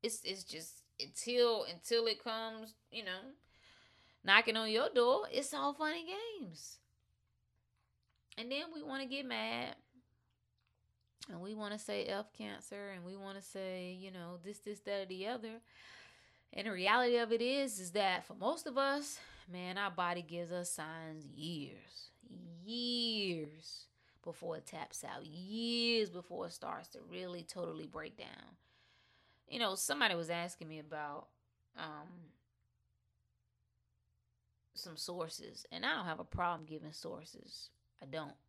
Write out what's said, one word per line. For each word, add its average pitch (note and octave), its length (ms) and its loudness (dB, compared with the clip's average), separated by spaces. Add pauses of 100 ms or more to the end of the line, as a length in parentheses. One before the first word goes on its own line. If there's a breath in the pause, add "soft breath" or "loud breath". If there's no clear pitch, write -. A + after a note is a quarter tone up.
It's, A3+ 220 0
it's F#3+ 220 -4
just - 380 -10 (180)
until, A#3 680 4
until A3+ 380 2
it G#3+ 160 0
comes, A3 520 -4 (140)
you A3+ 140 -8
know, G3 300 -6 (920 loud breath)
knocking A3 320 10
on A3 160 4
your A#3 160 6
door, C4 420 8
it's C#4+ 240 2
all C#4+ 200 2
fun D4+ 220 2
and E4 120 -6 (320)
games. F3 380 -10 (1600)
And A#3 120 -6
then C#4 140 0 (100)
we D#4 80 -6
wanna C4+ 240 -4
get C4+ 200 -4
mad. A#3 500 -2 (1500)
And E3+ 120 -8
we G3 120 -6
wanna G#3+ 240 -2
say G3+ 280 0
F G3+ 260 -2
cancer. G3+ 640 -8
And F3 80 -10
we F#3 140 -8
wanna G3 240 -10
say, F#3 580 -6
you F#3+ 120 -10
know, F3 300 -8
this, G3+ 180 -10
this, G#3 200 -8
that, G3+ 220 -2
or F#3+ 40 -4
the F#3 220 -4
other. A3+ 320 -4 (920 loud breath)
And G3+ 140 -2
the A3 40 0
reality A3+ 460 6
of A3+ 160 4
it A#3 80 4
is, B3+ 400 2
is F3+ 100 -6
that F#3 340 4
for - 100 -12
most C4 300 0
of C4 120 0
us, C#4 420 2 (320 loud breath)
man, F3+ 260 -4
our G3+ 140 0
body F3 300 2
gives E3+ 320 -4
us F3 180 0
signs D#3+ 540 -6
years, - 840 -8 (520)
years G#3+ 1160 0 (420 soft breath)
before E3 340 -4
it C#3+ 80 -10
taps - 380 -8
out, - 200 -6
years A3 840 2
before F3 380 -6
it E3+ 40 -8
starts - 360 -6
to - 100 -14 (140)
really F3 320 -6
totally E3 420 -4
break - 320 -8
down. - 400 -14 (920 soft breath)
You B3 120 -2
know, G3+ 160 4
somebody B3 400 4
was E3+ 160 0
asking E3+ 360 -2
me D#3 120 -8
about, D3+ 480 -6 (500)
um, D#3 300 -8 (2750)
some E3 240 -10
sources, - 760 -4
and F3 140 -4
I D4+ 100 2
don't G#3 100 -2
have D#3+ 140 -2
a F3+ 40 -4
problem E3+ 420 0
giving D#3 260 -8
sources. - 800 -10 (320)
I C#3+ 60 -14
don't. C#3+ 260 -4 (160)